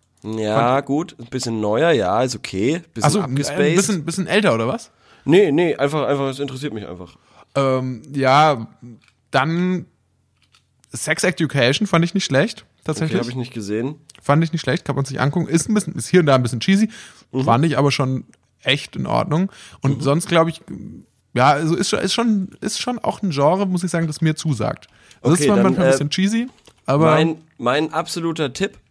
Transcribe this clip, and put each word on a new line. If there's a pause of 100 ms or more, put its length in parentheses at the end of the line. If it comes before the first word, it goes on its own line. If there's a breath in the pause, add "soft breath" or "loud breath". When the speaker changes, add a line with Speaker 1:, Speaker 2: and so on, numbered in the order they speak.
(220)
Speaker 1:
Ja,
Speaker 2:
Fand
Speaker 1:
gut,
ein
bisschen
neuer,
ja,
ist
okay, (120)
bisschen
Speaker 2:
Ach
so,
Speaker 1:
abgespaced. (100)
Speaker 2:
ein
bisschen,
bisschen
älter,
oder
was? (340 soft breath)
Speaker 1:
Nee,
nee,
einfach,
einfach,
es
interessiert
mich
einfach. (380 soft breath)
Speaker 2:
Ähm, (120)
ja, (640)
dann (1040)
Sex
Education
fand
ich
nicht
schlecht, (200)
tatsächlich.
Speaker 1:
Okay,
hab
ich
nicht
gesehen. (280)
Speaker 2:
Fand
ich
nicht
schlecht,
kann
man
sich
angucken.
Ist
ein
bisschen,
ist
hier
und
da
ein
bisschen
cheesy, (420 loud breath)
Speaker 1:
Mhm.
Speaker 2:
fand
ich
aber
schon (380)
echt
in
Ordnung. (300 loud breath)
Und
Speaker 1:
Mhm.
Speaker 2:
sonst
glaub
ich, (720)
ja,
also
ist
schon,
ist
schon, (100)
ist
schon
auch
ein
Genre,
muss
ich
sagen,
das
mir
zusagt. (340 soft breath)
Das
Speaker 1:
Okay,
Speaker 2:
ist
zwar
Speaker 1:
dann,
Speaker 2:
manchmal
ein
Speaker 1:
äh,
Speaker 2:
bisschen
cheesy, (380)
aber
Speaker 1:
mein, (220)
mein
absoluter
Tipp (140)